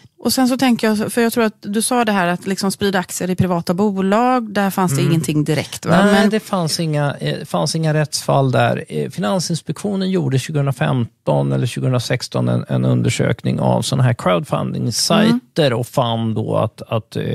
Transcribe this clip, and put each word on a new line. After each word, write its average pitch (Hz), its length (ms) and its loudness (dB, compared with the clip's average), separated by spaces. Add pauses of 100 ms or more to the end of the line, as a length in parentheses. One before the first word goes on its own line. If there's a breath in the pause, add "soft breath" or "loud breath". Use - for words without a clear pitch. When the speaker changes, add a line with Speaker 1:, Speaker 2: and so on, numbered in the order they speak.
(180 loud breath)
Speaker 1:
Och 233 140 -2
sen 254 160 2
så 262 100 2
tänker 240 300 2
jag, 220 240 0
för 240 100 0
jag 233 100 2
tror 233 120 2
att 214 160 -2
du 208 220 -2
sa 247 220 0
det 214 80 2
här 185 140 2
att 175 200 -2
liksom 190 240 0
sprida 196 280 0
aktier 180 320 -4
i 180 60 0
privata 180 380 0
bolag, 208 800 2
där 196 180 0
fanns 185 260 2
det 135 40 0
Speaker 2:
Mm. 139 120 2
Speaker 1:
ingenting 156 320 2
direkt, - 420 -4
va? 185 180 6
Speaker 2:
Nej, 202 100 6
Speaker 1:
Men 202 160 4
Speaker 2:
det 214 100 0
fanns 170 400 -2
inga, 147 340 0
eh, 147 300 -4
fanns 165 320 -2
inga 160 180 0
rättsfall 143 580 0
där. 123 360 2
Eh, 147 220 -4
Finansinspektionen 190 1000 -4
gjorde 139 280 0
tjugohundrafemton 139 1160 -2
eller 131 140 0
tjugohundrasexton 127 800 -2
en, 120 200 0
en 127 160 0
undersökning 123 760 0
av 123 220 2
såna 139 200 0
här 123 120 2
crowdfunding-sajter 147 1500 0
Speaker 1:
Mm. 120 120 0
Speaker 2:
och 123 80 -4
fann 113 480 -2
då 110 220 -2
att, 107 260 -2
att, - 340 -6
eh, 110 80 -4 (100)